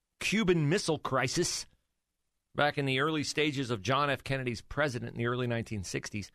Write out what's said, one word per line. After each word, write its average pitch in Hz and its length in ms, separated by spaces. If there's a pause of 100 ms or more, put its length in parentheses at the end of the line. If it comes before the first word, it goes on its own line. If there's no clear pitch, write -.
(200)
Cuban 175 480
Missile 165 300
Crisis - 680 (880)
back 143 240
in 139 80
the 131 140
early 151 240
stages 139 460
of 104 120
John 135 260
F. 131 160
Kennedy's 127 360
president 123 520
in - 60
the 117 80
early 123 200
nineteen 113 360
sixties. - 520